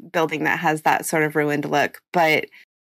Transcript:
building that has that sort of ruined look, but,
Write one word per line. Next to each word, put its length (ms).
building 320
that 160
has 220
that 220
sort 200
of 120
ruined 320
look, 320
but, 340